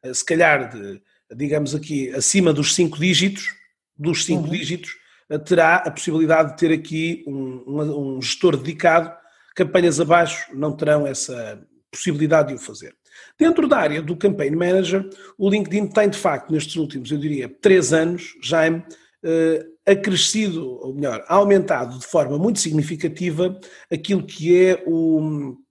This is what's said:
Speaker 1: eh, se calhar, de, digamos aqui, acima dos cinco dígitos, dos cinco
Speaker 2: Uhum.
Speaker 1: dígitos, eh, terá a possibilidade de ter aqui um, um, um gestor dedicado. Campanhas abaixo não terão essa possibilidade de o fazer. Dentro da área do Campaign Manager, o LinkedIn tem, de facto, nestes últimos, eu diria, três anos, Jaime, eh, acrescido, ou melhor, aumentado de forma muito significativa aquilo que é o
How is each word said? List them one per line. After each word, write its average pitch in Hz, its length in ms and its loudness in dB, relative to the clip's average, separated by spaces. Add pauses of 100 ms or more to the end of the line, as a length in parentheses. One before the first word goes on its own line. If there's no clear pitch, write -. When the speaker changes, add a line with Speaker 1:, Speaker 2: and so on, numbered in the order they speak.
Speaker 1:
eh, 131 100 -12
se - 140 -4
calhar, 156 420 2
de, 101 320 -14 (340)
digamos 143 400 -4
aqui, 143 360 -6
acima 160 420 2
dos 147 220 0
cinco 151 240 0
dígitos, 185 480 0 (500)
dos 151 300 -4
cinco 165 180 0
Speaker 2:
Uhum. 151 60 -6
Speaker 1:
dígitos, 170 400 -8 (400)
eh, 151 80 -4
terá 165 380 4
a - 140 -2
possibilidade 160 600 2
de 156 80 -16
ter 170 120 2
aqui 160 560 -4
um, 131 400 -10
um, 143 520 -6
um - 20 -8
gestor 147 380 0
dedicado. 165 520 2 (440)
Campanhas 175 460 2
abaixo 165 540 2
não 151 220 -4
terão 151 300 2
essa 120 520 -8 (320)
possibilidade 151 580 0
de 135 80 -8
o - 20 -14
fazer. - 360 -18 (440)
Dentro 330 300 4
da 269 100 6
área 156 220 0
do 165 160 -6
Campaign 170 400 0
Manager, 185 520 0 (280)
o 196 140 0
LinkedIn 196 380 -2
tem, 208 200 2
de 196 100 -2
facto, 151 340 -4
nestes 151 240 -4
últimos, 143 340 -6
eu 151 80 -4
diria, 143 300 -4 (120)
três 180 320 4
anos, 170 500 0
Jaime, 165 400 0 (400)
eh, 160 420 0 (220)
acrescido, 196 800 0 (140)
ou 131 140 -10
melhor, 135 340 -6
aumentado 165 680 2
de - 80 -14
forma 147 320 0
muito 196 200 0
significativa 160 1000 -2 (340)
aquilo 170 320 -2
que 175 340 2
é 185 280 4
o 156 680 0 (160)